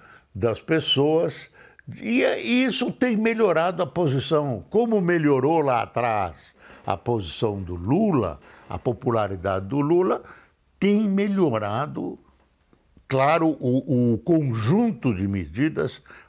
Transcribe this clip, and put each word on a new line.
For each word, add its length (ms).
das 260
pessoas, 880
e 220
é, 180
isso 520
tem 240
melhorado 680
a 40
posição. 840
Como 300
melhorou 600
lá 220
atrás 540
a 100
posição 640
do 140
Lula, 640
a 100
popularidade 880
do 140
Lula, 420
tem 300
melhorado, 1080
claro, 400
o, 560
o 40
conjunto 960
de 120
medidas, 760